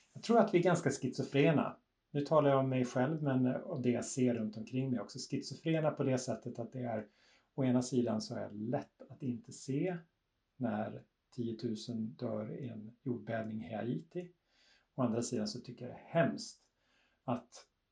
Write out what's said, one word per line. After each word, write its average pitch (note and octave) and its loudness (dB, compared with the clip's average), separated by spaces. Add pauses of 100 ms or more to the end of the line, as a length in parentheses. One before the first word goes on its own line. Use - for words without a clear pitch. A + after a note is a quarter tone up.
(140)
jag - -14
tror A#3 6
att - 6
vi F3 8
är E3 6
ganska E3 4
schizofrena. C3+ 2 (340)
Nu D3 -2
talar C#3+ 4
jag C#3 6
om C3 2
mig B2+ 2
själv, C3 0
men, B2+ 2
eh, B2 0
av - -4
det B2 4
jag A#2 0
ser B2+ 2
runt A2 -2
omkring C3 -4
mig A#2+ 0
också. G2+ -10
Schizofrena D#3 -2
på - -2
det C3 4
sättet B2 -4
att A2+ -8
det B2+ -8
är, A2+ -4 (480)
å C#3 0
ena B2+ 6
sidan A#2+ 0
så A2+ -10
är G2+ -6
det G2+ -12
lätt A2+ -6
att - -14
inte A#2+ -6
se E3+ -2 (600)
när A2 -4 (340)
tiotusen A2+ -4
dör A2 -6
i D#3 -8
en G#2+ -12
jordbävning A2 -4
i A2 -8
Haiti. D#3+ -6 (640)
Å C3+ 0
andra A#2 2
sidan G#2+ -2
så B2 -8
tycker - -14
jag B2 -10
det - -16
är - 2
hemskt - -2 (640)
att - -6 (260)